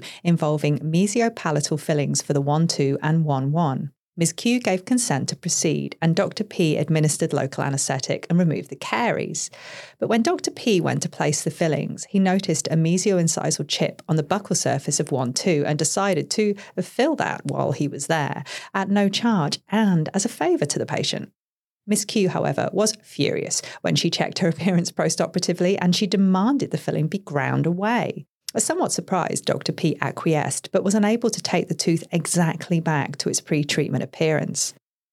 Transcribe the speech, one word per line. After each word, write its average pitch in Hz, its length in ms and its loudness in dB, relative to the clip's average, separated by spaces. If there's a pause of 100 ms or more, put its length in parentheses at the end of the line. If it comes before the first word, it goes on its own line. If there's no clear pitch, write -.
(240)
involving 151 540 2
mesiopalatal 165 1000 0
fillings 143 420 0
for - 120 -2
the 143 80 2
one 151 260 2
two 139 340 0
and 160 240 2
one 139 260 0
one. 147 400 0 (240)
Miss 165 160 2
Q 240 280 0
gave 185 260 0
consent 240 440 0
to - 60 -4
proceed, 147 680 -2
and 165 120 4
Doctor 196 280 0
P 160 340 0
administered 156 560 2
local 135 300 -2
anaesthetic 135 680 -2
and 170 80 4
removed 180 320 2
the - 60 -12
caries. - 720 -2 (480)
But - 100 -2
when 226 140 2
Doctor 339 300 0
P 202 280 2
went 143 220 0
to 175 80 -4
place 151 340 -2
the 170 60 -2
fillings, - 640 -2
he 202 80 2
noticed 190 480 2
a 160 80 0
mesioincisal 165 920 2
chip - 400 -4
on 156 100 2
the 156 60 0
buccal 190 320 -2
surface 139 440 -2
of 151 120 -2
one 127 220 -2
two 156 320 2
and 151 140 0
decided 185 500 0
to 208 240 2 (260)
fill 262 360 0
that - 280 -2
while 139 280 0
he 143 160 -2
was 143 180 -6
there, 151 380 -2 (320)
at 196 160 -2
no 202 180 4
charge 196 480 2 (120)
and 190 440 4
as 196 120 0
a 233 40 0
favour 339 380 0
to - 100 -2
the - 80 -2
patient. - 460 -4 (560)
Miss 208 160 0
Q, 190 260 2
however, - 440 0
was 214 300 2
furious - 580 -2 (200)
when 170 140 0
she 165 140 2
checked - 300 -2
her 185 80 2
<laughs> - 20 4
appearance 175 400 0
post-operatively, 175 880 0
and 175 180 2
she 214 120 0
demanded 196 640 2
the - 80 -2
filling 156 280 -2
be 190 120 -4
ground 139 480 0
away. 190 580 -2 (300)
A - 40 0
somewhat 330 320 0
surprised - 540 -2
Doctor - 260 -2
P 156 300 -2
acquiesced, - 680 -2
but - 120 0
was 202 120 2
unable 220 340 2
to - 140 -6
take - 240 0
the 170 80 -4
tooth 165 360 0
exactly 170 680 0
back 156 380 -2
to - 120 -2
its - 100 0
pre-treatment 147 640 0
appearance. - 720 -2 (400)